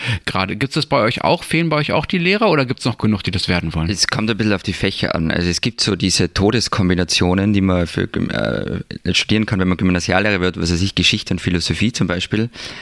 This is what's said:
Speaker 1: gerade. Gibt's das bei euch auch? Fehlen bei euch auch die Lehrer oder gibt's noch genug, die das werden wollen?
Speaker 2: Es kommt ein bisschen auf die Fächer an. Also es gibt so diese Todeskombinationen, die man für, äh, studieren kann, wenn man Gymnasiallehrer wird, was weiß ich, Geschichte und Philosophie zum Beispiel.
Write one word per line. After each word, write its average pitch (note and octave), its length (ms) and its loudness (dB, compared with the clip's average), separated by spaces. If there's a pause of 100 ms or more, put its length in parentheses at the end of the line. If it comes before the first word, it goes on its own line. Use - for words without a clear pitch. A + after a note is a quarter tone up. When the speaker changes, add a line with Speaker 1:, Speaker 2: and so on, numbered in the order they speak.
(260)
Speaker 1:
gerade. F#2+ 300 -4
Gibt's B2 200 -4
das D3 100 0
bei - 160 2
euch A2+ 220 0
auch? E3+ 200 0
Fehlen E3 260 0
bei D3+ 80 0
euch D3 140 -2
auch - 140 0
die F#3 140 0
Lehrer G3 320 2
oder C#3 160 2
gibt's - 180 -4
noch B2 140 -2
genug, G#2+ 240 0
die F#2 80 -2
das F#2+ 180 -4
werden E2+ 240 0
wollen? E2 160 -2
Speaker 2:
Es - 180 0
kommt A2 220 0
ein A2 80 0
bisschen G#2+ 160 2
auf F#2 80 0
die F#2+ 120 -4
Fächer - 420 -2
an. D#2+ 160 0
Also F2 180 2
es E2+ 100 0
gibt - 220 -4
so G2+ 140 2
diese F2+ 360 2
Todeskombinationen, F#2+ 1200 2
die G2+ 100 4
man F2+ 260 2
für, - 160 -2
äh, - 1120 -4
studieren G#2+ 340 0
kann, F#2 120 -2
wenn F#2 100 2
man F2 80 0
Gymnasiallehrer F#2 600 2
wird, F2+ 220 -2
was E2+ 100 0
weiß E2+ 120 2
ich, G2 100 -2
Geschichte - 400 0
und F2 60 -2
Philosophie F2 520 0
zum - 140 0
Beispiel. G2 460 -2 (300)